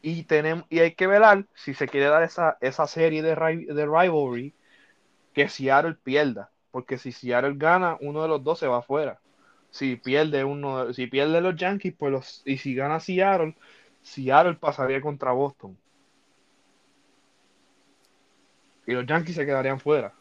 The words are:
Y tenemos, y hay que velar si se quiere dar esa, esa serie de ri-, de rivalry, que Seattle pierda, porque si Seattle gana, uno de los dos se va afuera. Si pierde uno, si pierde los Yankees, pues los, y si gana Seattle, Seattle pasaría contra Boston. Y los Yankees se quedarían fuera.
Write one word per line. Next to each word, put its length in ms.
Y 200
tenemos, 460
y 100
hay 140
que 140
velar 460
si 220
se 120
quiere 200
dar 160
esa, 360
esa 280
serie 340
de 160
ri-, 300
de 180
rivalry, 640
que 140
Seattle 560
pierda, 460
porque 260
si 140
Seattle 440
gana, 460
uno 220
de 40
los 160
dos 160
se 80
va 120
afuera. 400
Si 260
pierde 480
uno, 480
si 160
pierde 320
los 160
Yankees, 420
pues 140
los, 340
y 120
si 180
gana 240
Seattle, 560
Seattle 540
pasaría 440
contra 320
Boston. 460
Y 60
los 120
Yankees 300
se 100
quedarían 340
fuera. 420